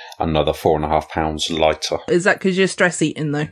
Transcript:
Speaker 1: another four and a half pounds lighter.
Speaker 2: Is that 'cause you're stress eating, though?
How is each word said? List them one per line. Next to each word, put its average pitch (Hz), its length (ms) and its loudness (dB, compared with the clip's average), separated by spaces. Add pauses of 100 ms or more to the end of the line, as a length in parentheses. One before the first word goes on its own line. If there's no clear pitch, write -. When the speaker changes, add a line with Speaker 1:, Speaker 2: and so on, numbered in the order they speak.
(180)
Speaker 1:
another 78 340 2
four 80 240 2
and 76 80 -2
a 76 40 -4
half 78 220 0
pounds 78 400 -4
lighter. 78 480 0 (100)
Speaker 2:
Is 175 160 2
that 196 160 0
'cause 190 160 0
you're 190 120 4
stress 180 340 0
eating, 147 300 -2
though? 147 200 -4